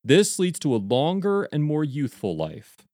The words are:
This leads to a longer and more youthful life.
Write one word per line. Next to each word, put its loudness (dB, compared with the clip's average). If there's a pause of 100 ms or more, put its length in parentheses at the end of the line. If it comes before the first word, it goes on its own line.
This 4
leads 0
to 0
a 2
longer 0
and -2
more -2
youthful -4
life. -10